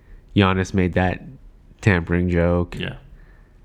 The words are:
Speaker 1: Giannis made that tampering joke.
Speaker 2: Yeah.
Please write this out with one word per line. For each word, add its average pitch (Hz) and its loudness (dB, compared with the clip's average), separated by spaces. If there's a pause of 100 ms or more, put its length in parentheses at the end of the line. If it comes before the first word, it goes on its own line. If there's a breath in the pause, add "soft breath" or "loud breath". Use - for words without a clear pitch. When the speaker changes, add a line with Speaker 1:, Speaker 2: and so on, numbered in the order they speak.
(360 soft breath)
Speaker 1:
Giannis 95 2
made 90 0
that 90 0 (580)
tampering 87 2
joke. 87 0
Speaker 2:
Yeah. 90 -8 (680 soft breath)